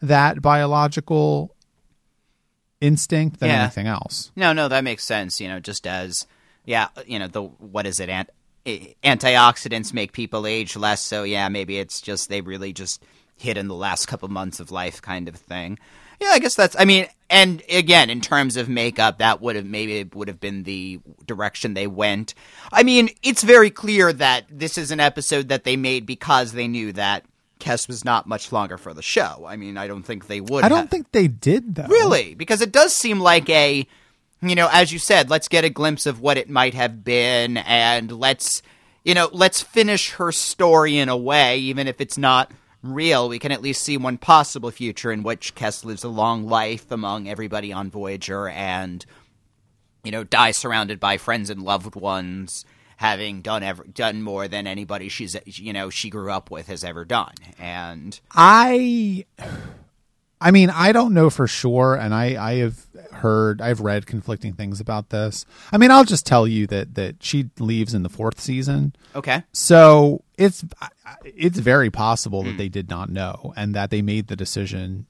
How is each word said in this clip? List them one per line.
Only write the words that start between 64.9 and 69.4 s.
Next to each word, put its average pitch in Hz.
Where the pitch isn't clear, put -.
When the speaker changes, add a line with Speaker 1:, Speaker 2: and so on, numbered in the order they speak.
Speaker 1:
this. 107
I 208
mean, 254
I'll 269
just 202
tell 117
you 107
that, -
that -
she 139
leaves 113
in 95
the 90
fourth 110
season. 139
Speaker 2:
Okay. 139